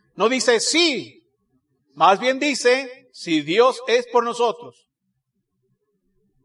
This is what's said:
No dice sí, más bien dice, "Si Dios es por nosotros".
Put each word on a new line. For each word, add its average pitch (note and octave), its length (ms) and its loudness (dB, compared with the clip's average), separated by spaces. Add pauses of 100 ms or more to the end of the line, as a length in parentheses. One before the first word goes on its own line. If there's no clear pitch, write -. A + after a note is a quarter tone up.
(160)
No G#3 120 0
dice B3 320 2
sí, C4 720 -2 (640)
más F3 260 4
bien C4 200 -2
dice, C4 760 -2
"Si D#3+ 280 -4
Dios A3+ 440 2
es A#3+ 220 -2
por A#3+ 160 0
nosotros". A#3 680 -6 (1600)